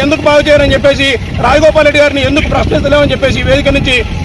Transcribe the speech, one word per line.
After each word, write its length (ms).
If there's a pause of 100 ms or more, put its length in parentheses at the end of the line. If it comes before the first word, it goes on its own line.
ఎందుకు 240
బాగు 180
చేయరని 280
చెప్పేసి, 340 (360)
రాజగోపాల్ 440
రెడ్డి 140
గారిని 260
ఎందుకు 240
ప్రశ్నిస్తలేమని 600
చెప్పేసి 300
ఈ 60
వేదిక 280
నుంచి 200 (280)